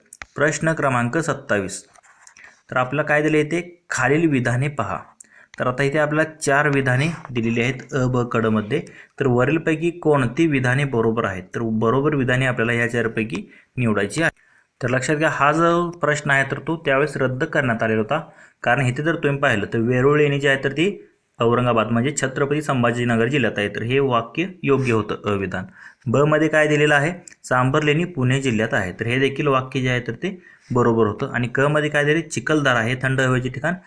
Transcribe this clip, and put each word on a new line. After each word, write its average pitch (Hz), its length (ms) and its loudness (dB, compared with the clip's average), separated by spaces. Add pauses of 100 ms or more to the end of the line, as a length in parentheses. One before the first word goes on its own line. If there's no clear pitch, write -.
(360)
प्रश्न 156 360 0
क्रमांक 127 460 0
सत्तावीस. 113 640 -4 (880)
तर 131 60 -4
आपलं 127 260 0
काय 147 200 0
दिलं 156 160 2
इथे, 151 220 0 (300)
खालील 147 380 2
विधाने 123 420 0
पहा. 98 280 -6 (600)
तर - 80 -2
आता 127 160 -2
इथे 139 160 0
आपल्याला 151 340 0
चार 143 360 2
विधाने 135 400 0 (220)
दिलेली 117 320 -2
आहेत 131 320 -4
अ, 131 120 0
ब, 123 220 0
क, - 80 -2
ड 113 120 2
मध्ये. 110 320 0 (380)
तर 135 100 2
वरीलपैकी 156 600 0 (100)
कोणती 143 480 2
विधाने 131 380 0
बरोबर 113 380 0
आहेत? 92 180 -4 (120)
तर 120 60 -6 (200)
बरोबर 135 340 2
विधाने 127 320 0
आपल्याला 120 260 0
या 117 160 2
चारपैकी 117 580 -4 (300)
निवडायची 107 460 0
आहेत. 165 100 0 (480)
तर 127 100 -2
लक्षात 131 260 0
घ्या, 151 140 0
हा 139 220 2
जो 170 380 2 (100)
प्रश्न 147 300 0
आहे 135 200 2
तर 135 100 -6
तो 160 240 -6
त्यावेळेस 143 320 0
रद्द 127 300 -2
करण्यात 127 360 -2
आलेला 110 180 2
होता, 139 200 -2 (440)
कारण 127 220 2
इथे 123 160 -2
जर 160 120 0
तुम्ही 147 260 -2
पाहिलं 113 260 0
तर 117 140 -2
वेरूळ 127 380 2
लेणी 143 220 2
जी 139 80 0
आहे 131 160 0
तर 139 80 -2
ती 160 180 0 (480)
औरंगाबाद 120 520 2
म्हणजे 117 260 0
छत्रपती 143 460 -2
संभाजीनगर 120 680 0
जिल्ह्यात 127 300 0
आहे, 104 100 0
तर - 140 -8
हे 123 180 0
वाक्य 127 460 -2 (160)
योग्य 135 300 2
होतं 107 320 -2
अ 104 100 0
विधान. 92 300 -4 (420)
ब 117 180 0
मध्ये 151 240 4
काय 156 200 2
दिलेलं 151 260 4
आहे, 147 180 2 (320)
सांबर 131 380 2
लेणी 151 240 2
पुणे 135 360 0
जिल्ह्यात 117 320 0
आहे, 95 180 -2
तर 110 140 -6
हे 120 140 0
देखील 135 280 0
वाक्य 131 320 0
जे 127 100 0
आहे 123 100 0
तर 120 140 -6
ते 185 240 -8 (320)
बरोबर 117 360 4
होतं. 104 260 -4
आणि 120 160 -2
क 143 140 -2
मध्ये 151 280 2
काय 147 140 0
दिले, 151 180 2
चिखलदरा 139 580 0
हे 117 220 0
थंड 131 180 0
हवेचे 127 280 0
ठिकाण 131 260 -4 (120)